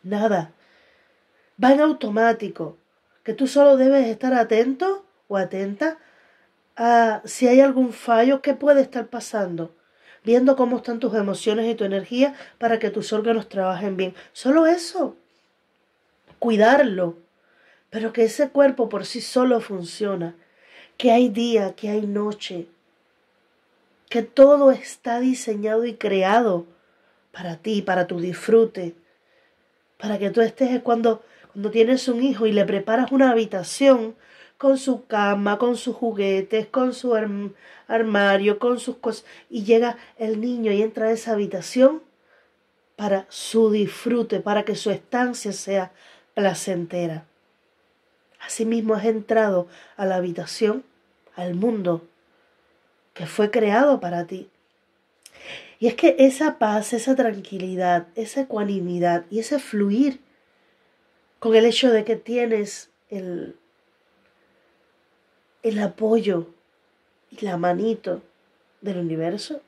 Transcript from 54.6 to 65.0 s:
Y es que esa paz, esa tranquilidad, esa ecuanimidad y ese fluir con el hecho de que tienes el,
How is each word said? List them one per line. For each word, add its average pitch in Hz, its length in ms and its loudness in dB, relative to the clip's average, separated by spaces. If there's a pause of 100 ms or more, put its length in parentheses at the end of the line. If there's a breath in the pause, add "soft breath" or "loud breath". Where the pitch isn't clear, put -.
Y 226 80 0
es 240 80 0
que - 240 2
esa 269 400 4
paz, 214 340 -2
esa 254 220 -2
tranquilidad, 185 1000 -2
esa 226 260 -6
ecuanimidad 175 880 -2
y 214 100 -4
ese 277 200 -4
fluir 220 600 -2 (1160)
con 226 160 0
el 220 100 8
hecho 240 260 4
de 214 140 2
que 220 100 -2
tienes 226 720 -4 (200)
el, 180 460 -10 (2000)